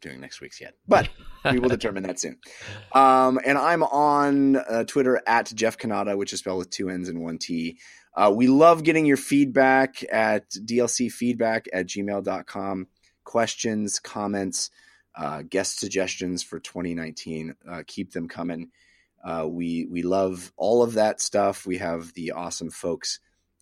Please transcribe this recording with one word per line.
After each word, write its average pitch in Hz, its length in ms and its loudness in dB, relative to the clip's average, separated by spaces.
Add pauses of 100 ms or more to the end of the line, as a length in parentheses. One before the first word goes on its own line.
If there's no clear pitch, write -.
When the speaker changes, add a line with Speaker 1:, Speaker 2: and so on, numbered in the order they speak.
Speaker 1:
doing 65 200 -16
next - 200 -18
week's - 200 -18
yet, - 140 -20 (120)
but 185 220 4 (200)
Speaker 2:
<laughs> - 220 -4
Speaker 1:
we 127 80 4
will 123 100 2
determine 104 360 -2
that 92 160 -6
soon. - 180 -10 (540)
Um, 131 520 6
and 143 140 2
I'm 160 240 2
on, 143 760 4
uh, 113 280 -2
Twitter 127 420 2
at 113 280 2
Jeff 110 220 0
Cannata, 101 400 -2
which 101 160 -4
is 95 80 -8
spelled 92 180 -4
with 90 120 -6
two 95 200 -6
N's 90 180 -6
and 85 120 -8
one 82 180 -8
T. 82 400 -6 (360)
Uh, 104 200 4
we 120 120 4
love 156 380 8
getting 160 220 4
your 139 100 6
feedback 135 960 2
at 107 400 0 (140)
D 117 140 -2
L 120 100 4
C 120 200 -2
feedback 113 640 -2
at 92 140 -2
gmail 101 360 -4
dot 95 240 -6
com. 95 400 -6 (380)
Questions, 107 760 -2
comments, 101 720 -4 (460)
uh, 76 320 -8
guest - 300 -2
suggestions 92 640 -4
for - 160 -12
twenty 87 340 -8
nineteen. 80 600 -10 (160)
Uh, 85 160 -12
keep - 260 -10
them 85 140 -6
coming. 85 440 -8 (540)
Uh, 82 240 -6
we, 85 400 -4
we 87 140 -6
love 92 540 -2
all 117 260 4
of 117 120 0
that 107 260 2
stuff. 101 460 -2
We 90 120 -4
have 85 360 -6
the 82 180 -8
awesome 85 380 -10
folks - 500 -8 (420)